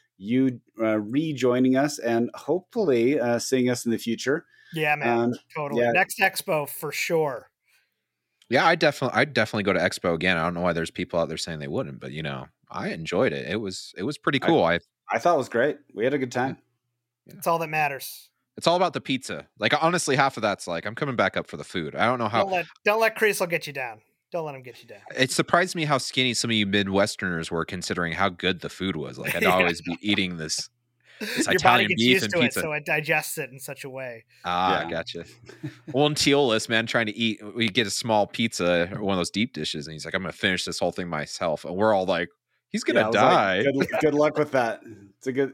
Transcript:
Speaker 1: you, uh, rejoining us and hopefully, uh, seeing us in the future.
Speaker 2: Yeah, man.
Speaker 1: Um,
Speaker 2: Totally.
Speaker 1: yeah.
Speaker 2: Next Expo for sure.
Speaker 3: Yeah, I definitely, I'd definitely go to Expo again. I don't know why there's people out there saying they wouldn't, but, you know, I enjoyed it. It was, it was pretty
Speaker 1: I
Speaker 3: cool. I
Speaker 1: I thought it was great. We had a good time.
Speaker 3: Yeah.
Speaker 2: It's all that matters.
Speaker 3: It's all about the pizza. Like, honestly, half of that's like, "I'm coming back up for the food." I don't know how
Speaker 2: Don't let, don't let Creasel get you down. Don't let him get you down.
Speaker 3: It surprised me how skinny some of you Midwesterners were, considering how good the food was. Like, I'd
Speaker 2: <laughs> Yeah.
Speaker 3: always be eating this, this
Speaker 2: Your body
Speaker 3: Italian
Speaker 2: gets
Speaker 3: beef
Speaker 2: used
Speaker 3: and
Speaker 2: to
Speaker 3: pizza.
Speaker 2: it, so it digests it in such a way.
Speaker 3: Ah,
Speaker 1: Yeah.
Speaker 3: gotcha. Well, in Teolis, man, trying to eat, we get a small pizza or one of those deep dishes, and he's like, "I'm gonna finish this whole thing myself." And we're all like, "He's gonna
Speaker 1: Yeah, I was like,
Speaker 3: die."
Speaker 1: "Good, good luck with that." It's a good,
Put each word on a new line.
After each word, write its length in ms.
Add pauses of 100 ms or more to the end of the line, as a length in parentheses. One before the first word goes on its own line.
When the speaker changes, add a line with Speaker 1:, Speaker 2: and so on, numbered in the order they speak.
(180)
Speaker 1:
you, 440 (200)
uh, 180
rejoining 760
us 240
and 360
hopefully, 840
uh, 200
seeing 300
us 160
in 60
the 60
future. 480 (280)
Speaker 2:
Yeah, 220
man. 240
Speaker 1:
Um, 140 (200)
Speaker 2:
Totally. 280
Speaker 1:
yeah. 100
Speaker 2:
Next 280
Expo 500
for 240
sure. 560 (1000)
Speaker 3:
Yeah, 180
I 100
definitely, 440
I'd 140
definitely 300
go 100
to 60
Expo 340
again. 240
I 60
don't 100
know 80
why 120
there's 180
people 280
out 100
there 80
saying 220
they 100
wouldn't, 300
but, 120
you 100
know, 260 (220)
I 200
enjoyed 440
it. 160
It 120
was, 360
it 60
was 140
pretty 240
Speaker 1:
I 60
Speaker 3:
cool. 160
I 160 (300)
Speaker 1:
I 100
thought 160
it 40
was 100
great. 280 (160)
We 120
had 80
a 40
good 140
time. 260 (680)
Speaker 3:
Yeah. 120
Speaker 2:
It's 100
all 120
that 100
matters. 600 (280)
Speaker 3:
It's 100
all 80
about 180
the 80
pizza. 460 (100)
Like, 240
honestly, 360
half 200
of 40
that's 260
like, 180
"I'm 100
coming 200
back 220
up 100
for 100
the 60
food." 320
I 100
don't 140
know 80
how 160
Speaker 2:
Don't 80
let, 140 (180)
don't 160
let 180
Creasel 320
get 180
you 60
down. 280 (300)
Don't 140
let 100
him 80
get 180
you 60
down. 120 (180)
Speaker 3:
It 140
surprised 440
me 100
how 120
skinny 360
some 180
of 40
you 120
Midwesterners 840
were, 140
considering 480
how 160
good 300
the 100
food 280
was. 200
Like, 180
I'd 60
Speaker 2:
<laughs> 20
Yeah. 100
Speaker 3:
always 280
be 200
eating 360
this, 320 (500)
this 280
Speaker 2:
Your 120
body 260
Speaker 3:
Italian 40
Speaker 2:
gets 140
Speaker 3:
beef 80
Speaker 2:
used 140
Speaker 3:
and 80
Speaker 2:
to 60
Speaker 3:
pizza. 200
Speaker 2:
it, 40
so 100
it 120
digests 520
it 140
in 80
such 240
a 60
way. 340 (220)
Speaker 3:
Ah, 380
Speaker 1:
Yeah. 60
Speaker 3:
gotcha. 360 (680)
Well, 140
in 80
Teolis, 540
man, 180
trying 200
to 100
eat, 240 (140)
we 120
get 200
a 40
small 360
pizza 640
or 100
one 100
of 60
those 120
deep 220
dishes, 340
and 60
he's 120
like, 80
"I'm 100
gonna 80
finish 340
this 140
whole 120
thing 180
myself." 560
And 100
we're 180
all 140
like, 220 (400)
"He's 140
gonna 180
Speaker 1:
Yeah, 40
I 40
was 60
like, 80
Speaker 3:
die." 400
Speaker 1:
"Good, 240 (140)
good 140
luck 220
with 160
that." 280 (380)
It's 80
a 40
good, 220